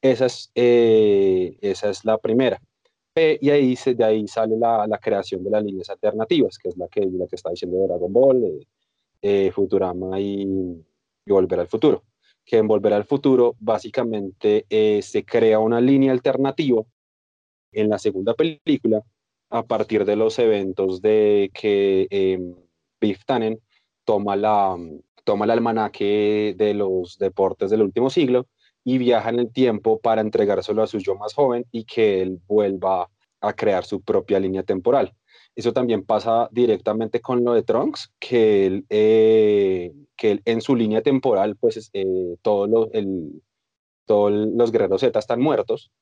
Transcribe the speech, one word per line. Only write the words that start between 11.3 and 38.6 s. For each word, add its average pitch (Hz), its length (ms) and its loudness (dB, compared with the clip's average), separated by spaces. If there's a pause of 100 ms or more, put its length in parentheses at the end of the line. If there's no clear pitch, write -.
Volver 92 260 2
al 87 80 -2
Futuro. 120 340 0 (440)
Que 117 140 2
en 110 100 2
Volver 104 240 2
al 104 100 0
Futuro, 131 560 2
básicamente, 107 1080 -2
eh, 107 320 2
se 101 240 -6
crea 110 340 2
una 117 220 2
línea 135 320 4
alternativa 131 680 0 (920)
en 107 160 -2
la 104 100 -2
segunda 101 360 -2
película 156 680 -2 (480)
a 117 100 -4
partir 107 420 -2
de 104 120 0
los 110 240 -2
eventos 95 600 -2
de 104 540 2
que, 98 560 0
eh, 95 300 0 (600)
Biff 104 240 -2
Tannen 110 360 -4 (440)
toma 101 320 0
la, 101 400 0 (500)
toma 104 200 0
el 110 60 0
almanaque 107 1080 0
de 104 160 0
los 95 460 -4
deportes 95 500 -2
del 110 140 2
último 117 260 0
siglo 127 380 0 (360)
y 127 140 -2
viaja 117 320 0
en 117 80 -2
el 120 160 -2
tiempo 110 460 0
para 113 220 0
entregárselo 104 600 0
a 107 60 0
su 110 100 -6
yo 95 160 -4
más 104 220 -10
joven 123 360 -2
y 113 140 -10
que 101 380 0
él 92 240 -8
vuelva 95 640 -2 (300)
a 104 120 -4
crear 98 320 -2
su 95 160 -8
propia 98 380 -2
línea 95 240 -4
temporal. 107 500 0 (400)
Eso 113 180 -4
también 117 320 -2
pasa 113 480 0
directamente 110 720 0
con 123 220 -2
lo 120 100 0
de 113 80 2
Trunks, 127 580 -4
que 107 460 2